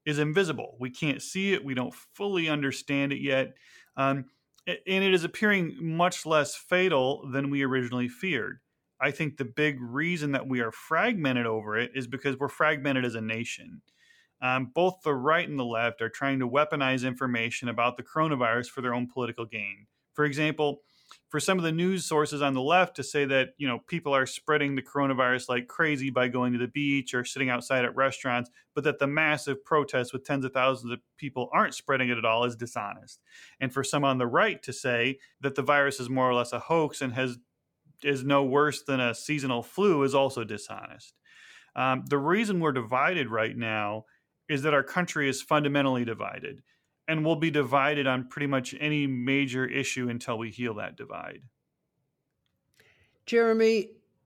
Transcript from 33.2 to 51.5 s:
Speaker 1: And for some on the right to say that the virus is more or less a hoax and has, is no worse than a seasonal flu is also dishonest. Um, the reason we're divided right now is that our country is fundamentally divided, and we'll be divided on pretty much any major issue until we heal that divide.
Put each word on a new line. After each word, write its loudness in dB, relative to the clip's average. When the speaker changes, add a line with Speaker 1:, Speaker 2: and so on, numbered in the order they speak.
Speaker 1:
And -4
for -2
some 0
on 4
the 0
right 2
to -8
say 0
that -2
the 0
virus 4
is -6
more 2
or 4
less 0
a -2
hoax 0
and -4
has, -2
is 0
no 4
worse 2
than 0
a 0
seasonal -2
flu 2
is 2
also 2
dishonest. -12
Um, 0
the 0
reason 2
we're 2
divided 0
right -2
now -4
is -2
that 2
our 4
country -2
is -2
fundamentally 2
divided, -8
and 0
we'll 4
be 0
divided 2
on 0
pretty -4
much -2
any 0
major 0
issue -2
until -4
we -6
heal -4
that -8
divide. -12